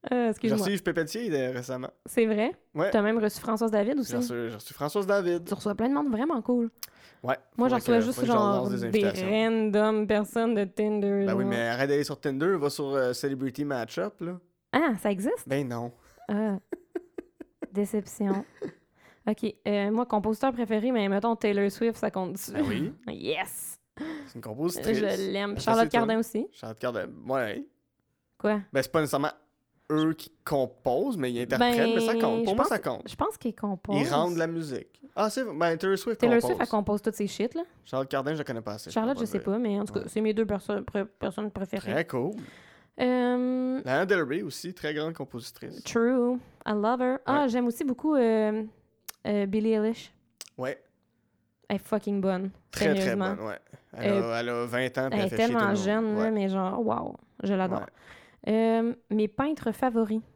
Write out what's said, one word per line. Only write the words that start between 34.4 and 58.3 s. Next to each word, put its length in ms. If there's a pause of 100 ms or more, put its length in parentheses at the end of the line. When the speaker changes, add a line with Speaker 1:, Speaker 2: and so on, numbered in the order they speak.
Speaker 2:
la 80
musique. 540 (140)
Ah, 140
c'est, 160
ben, 320
Taylor 200
Swift 220
Speaker 1:
Taylor 160
Speaker 2:
compose. 140
Speaker 1:
Swift, 120
elle 60
compose 340
toutes 140
ses 120
shit, 280
là. 80 (220)
Speaker 2:
Charlotte 240
Cardin, 240
je 60
la 40
connais 180
pas 120
assez, 160
je 40
Speaker 1:
Charlotte, 220
Speaker 2:
peux 60
pas 40
Speaker 1:
je 60
sais 80
Speaker 2:
dire. 60
Speaker 1:
pas, 120
mais 220
en 60
tout 80
cas, 80
Speaker 2:
Ouais. 80
Speaker 1:
c'est 120
mes 120
deux 120
perso-, 380
pré-, 220
personnes 460
préférées. 400
Speaker 2:
Très 140
cool. 280 (640)
Speaker 1:
Euh, 840
Speaker 2:
Lana 200
Del 180
Rey 180
aussi, 320
très 200
grande 200
compositrice. 720
Speaker 1:
True. 540 (280)
I 80
love 280
her. 240
Ah, 180
Speaker 2:
Ouais. 60
Speaker 1:
j'aime 180
aussi 180
beaucoup, 300
euh, 480 (600)
euh, 200
Billie 280
Eilish. 400 (440)
Speaker 2:
Ouais. 260 (840)
Speaker 1:
Elle 80
est 20
fucking 420
bonne. 280 (220)
Speaker 2:
Très, 220
très 40
Speaker 1:
Sérieusement. 380
Speaker 2:
bonne, 120
ouais. 120 (340)
Elle 180
a, 40
Speaker 1:
Euh, 240
Speaker 2:
elle 100
a 160
vingt 320
ans, 120
puis 100
Speaker 1:
elle 0
Speaker 2:
elle 60
Speaker 1:
est 40
Speaker 2:
fait 80
chier 100
tout 60
le 60
Speaker 1:
tellement 80
Speaker 2:
monde. 100
Speaker 1:
jeune, 400
là, 60
Speaker 2:
Ouais. 80
Speaker 1:
mais 180
genre, 360
wow, 300 (280)
je 100
l'adore. 280
Speaker 2:
Ouais. 40 (680)